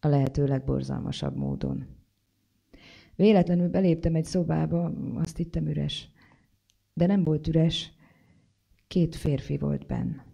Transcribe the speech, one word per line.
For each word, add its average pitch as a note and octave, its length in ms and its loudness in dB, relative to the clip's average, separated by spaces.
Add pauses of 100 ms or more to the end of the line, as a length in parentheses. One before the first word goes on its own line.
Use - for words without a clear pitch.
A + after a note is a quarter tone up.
A - 80 0
lehető C#3+ 380 2
legborzalmasabb C3+ 880 -4
módon. C#2 500 -4 (1300)
Véletlenül F3 520 4
beléptem E3+ 460 2
egy D#3+ 100 0
szobába, E3 680 -2 (220)
azt D#3+ 220 -4
hittem, E3 300 -4
üres. D3 440 -4 (840)
De D#3+ 140 0
nem G3 180 4
volt D#3 240 0
üres, D#3+ 440 2 (920)
két D#3+ 300 0
férfi C#3+ 420 -4
volt C#3+ 280 -2
benn. - 300 -4 (180)